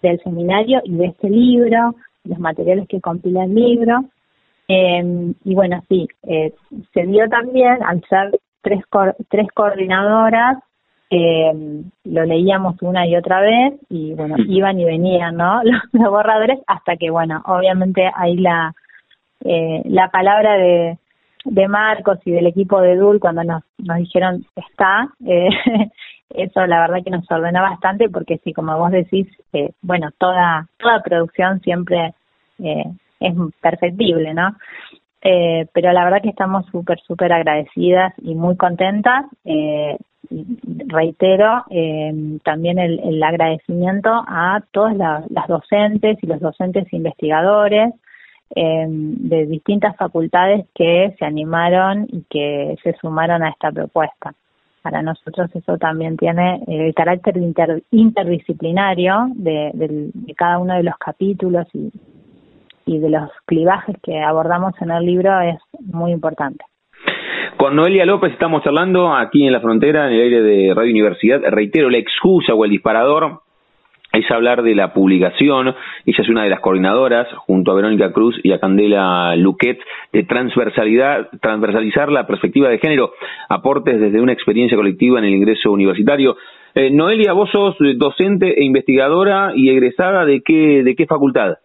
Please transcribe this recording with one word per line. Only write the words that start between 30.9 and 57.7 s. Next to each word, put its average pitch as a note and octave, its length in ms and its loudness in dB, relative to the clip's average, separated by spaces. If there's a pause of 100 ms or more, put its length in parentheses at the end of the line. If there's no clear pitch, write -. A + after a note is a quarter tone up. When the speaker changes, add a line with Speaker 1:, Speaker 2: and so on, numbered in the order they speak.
Speaker 1:
producción F3+ 580 -2
siempre, F3 520 -4 (500)
eh, D#3 220 -6 (340)
es F3+ 140 -4 (280)
perfectible, F3 720 -2
¿no? F#3 220 -2 (680)
Eh, E3+ 520 0
pero F3 200 2
la F3+ 100 2
verdad F#3+ 180 2
que G#3+ 80 0
estamos F#3+ 420 -4
súper, F3 300 -6
súper F3 320 -4
agradecidas F3 880 0
y D#3+ 140 -8
muy F3 220 0
contentas. G3+ 680 0 (200)
Eh, D3+ 520 -4 (320)
y D#3 140 -12 (440)
reitero, F#3+ 840 2
eh, D#3 420 -4 (320)
también E3 360 -2
el, E3+ 200 -2
el D#3 240 -4
agradecimiento F3 840 -2 (180)
a F3+ 320 -2 (120)
todas G#3+ 260 0
la-, D#3+ 320 -4
las - 180 -6
docentes G#3 760 -2
y E3+ 60 -8
los D#3+ 140 -4
docentes F#3 520 -4
investigadores, G3 1000 0 (600)
eh, D#3+ 340 -2
de D#3 580 -4
distintas G3 500 -2
facultades F3+ 680 0 (100)
que F3 420 2
se D#3+ 80 -8
animaron E3+ 840 0
y E3+ 180 -10
que D3 540 -4
se E3+ 180 -2
sumaron E3 420 -2
a D#3 60 -2
esta D#3 220 -4
propuesta. D3+ 600 -6 (500)
Para D#3 180 -6
nosotros D#3+ 540 -6
eso F3 240 -4
también D#3+ 380 -4
tiene F3 500 -2
el D#3+ 260 -2
carácter F3+ 440 0
inter-, E3 440 -2 (100)